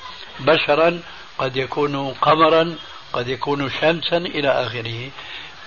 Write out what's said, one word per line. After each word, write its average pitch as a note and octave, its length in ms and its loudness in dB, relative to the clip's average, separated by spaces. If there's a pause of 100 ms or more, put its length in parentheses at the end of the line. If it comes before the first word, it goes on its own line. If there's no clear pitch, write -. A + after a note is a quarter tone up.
(400)
بشرا، D#3+ 600 4 (360)
قد C3 180 -2
يكون C#3 580 -2
قمرا، D#3+ 600 4 (360)
قد B2 160 -4
يكون C3+ 420 -2
شمسا E3 460 0
إلى E3 320 0
آخره. A#2+ 600 -2 (560)